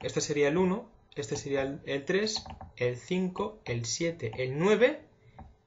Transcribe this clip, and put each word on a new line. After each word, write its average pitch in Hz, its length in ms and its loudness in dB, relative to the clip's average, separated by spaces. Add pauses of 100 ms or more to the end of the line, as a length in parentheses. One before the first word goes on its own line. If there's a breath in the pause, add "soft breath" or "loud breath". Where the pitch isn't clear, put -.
este - 200 -2
sería 147 280 2
el 151 80 2
uno, 185 340 2 (260)
este 147 200 -4
sería 139 260 -2
el, 143 220 -4
el 139 200 -4
tres, 208 400 0 (320)
el 123 200 0
cinco, 185 680 -2
el 117 220 -2
siete, 165 500 -2
el 131 220 -2
nueve, 214 440 6 (640 loud breath)